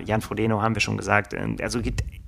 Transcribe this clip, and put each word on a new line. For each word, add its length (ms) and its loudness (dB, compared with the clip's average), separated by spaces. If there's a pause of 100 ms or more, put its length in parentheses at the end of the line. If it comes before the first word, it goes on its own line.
Jan 180 2
Frodeno 400 0
haben 120 2
wir 60 0
schon 160 0
gesagt. 380 2 (280)
Also 200 -2
gibt 200 0 (260)